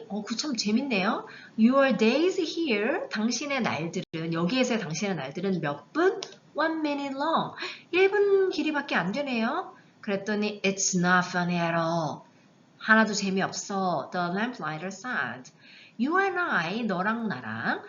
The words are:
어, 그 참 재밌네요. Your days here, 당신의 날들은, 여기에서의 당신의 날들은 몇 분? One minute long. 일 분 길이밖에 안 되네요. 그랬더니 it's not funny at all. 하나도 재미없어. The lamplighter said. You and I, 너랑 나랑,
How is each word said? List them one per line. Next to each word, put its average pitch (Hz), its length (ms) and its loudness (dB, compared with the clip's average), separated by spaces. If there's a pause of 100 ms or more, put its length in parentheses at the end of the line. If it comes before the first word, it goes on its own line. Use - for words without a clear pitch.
어, 208 120 -6
그 226 140 -6
참 302 200 -4
재밌네요. 233 680 0 (320)
Your 254 400 6
days 277 420 4
here, 302 680 0
당신의 247 540 -2
날들은, 165 680 -4
여기에서의 220 460 0
당신의 185 360 -4
날들은 165 440 -4
몇 147 320 -6
분? 349 300 2 (320)
One 320 280 0
minute 285 340 -4
long. 277 400 -2 (360)
일 381 200 6
분 392 400 4
길이밖에 294 420 -2
안 185 180 2
되네요. 254 640 -2 (280)
그랬더니 208 600 -2
it's 190 340 0
not 180 320 4
funny 175 320 0
at 170 140 2
all. 165 480 0 (560)
하나도 220 360 4
재미없어. 190 1000 -2
The 175 160 -2
lamplighter 180 640 -4
said. 139 600 -8 (480)
You 285 200 0
and 381 180 0
I, 226 460 0
너랑 214 440 -2
나랑, 127 600 -4